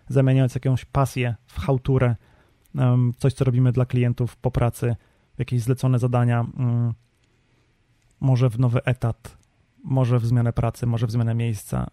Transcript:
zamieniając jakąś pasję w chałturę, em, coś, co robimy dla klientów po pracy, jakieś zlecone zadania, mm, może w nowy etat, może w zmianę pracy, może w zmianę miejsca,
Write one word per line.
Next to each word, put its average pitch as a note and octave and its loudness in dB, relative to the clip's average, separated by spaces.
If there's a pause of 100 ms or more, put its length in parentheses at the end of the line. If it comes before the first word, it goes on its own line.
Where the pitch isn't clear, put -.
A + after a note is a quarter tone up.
zamieniając C3 2
jakąś C3 -2
pasję B2+ -2 (100)
w - -12
chałturę, B2+ 0 (600)
em, B2 2
coś, C3+ 0
co - -2
robimy B2+ 2
dla B2+ 0
klientów A#2+ -2
po B2+ -4
pracy, A#2+ 0 (420)
jakieś B2 -2
zlecone B2+ 0
zadania, A#2+ 0 (120)
mm, A#2+ 0 (1300)
może C3 2
w A2 -4
nowy B2 0
etat, - -6 (460)
może B2+ 0
w A2+ -2
zmianę A#2+ 0
pracy, A#2 -4
może A#2 -2
w G#2+ -8
zmianę A2+ -2
miejsca, A#2 -4